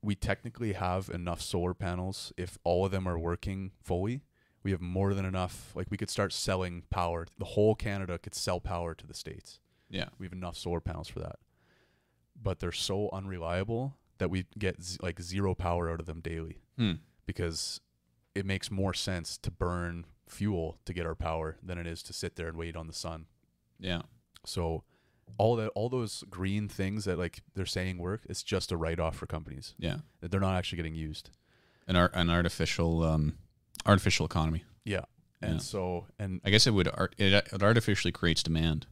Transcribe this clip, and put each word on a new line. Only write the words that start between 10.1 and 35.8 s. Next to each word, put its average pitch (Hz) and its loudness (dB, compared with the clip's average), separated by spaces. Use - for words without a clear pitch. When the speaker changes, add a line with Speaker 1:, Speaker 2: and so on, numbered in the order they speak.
Speaker 1:
We 98 -10
have 87 -10
enough 90 -8
solar 85 -2
panels 82 -6
for - -10
that. 80 -8
But 98 -2
they're 87 -2
so 101 -2
unreliable 98 -2
that 92 0
we 90 0
get 95 -2
z-, 90 -8
like, 87 -6
zero 92 0
power 87 0
out 82 -4
of 85 -8
them 85 -8
daily 82 -6
Speaker 2:
Hmm. 107 2
Speaker 1:
because - -4
it 98 -2
makes 95 -2
more 95 0
sense 90 -4
to - -4
burn 87 -2
fuel 87 -2
to - -8
get 85 -4
our 82 -2
power 80 -2
than 87 -6
it 85 -6
is 82 -8
to - -14
sit - -6
there 82 -6
and 82 -8
wait 82 -6
on 82 -8
the 80 -12
sun. 80 -8
Speaker 2:
Yeah. 90 0
Speaker 1:
So 82 -2
all 113 6
that, 110 0
all 110 0
those 123 -2
green 98 0
things 98 -2
that, 90 0
like, 87 -4
they're 95 -2
saying 92 -2
work, 90 -4
it's 92 -6
just - 0
a 87 0
write-off 82 0
for - -8
companies. 76 -8
Speaker 2:
Yeah. - -2
Speaker 1:
That 85 -8
they're 98 2
not 95 4
actually 90 -2
getting 80 -4
used. 78 -6
Speaker 2:
An 92 4
art-, 90 8
an 85 4
artificial, 82 4
um, 78 4
artificial 95 6
economy. 80 2
Speaker 1:
Yeah. 95 -4
And - 0
Speaker 2:
Yeah. 78 0
Speaker 1:
so, 90 -4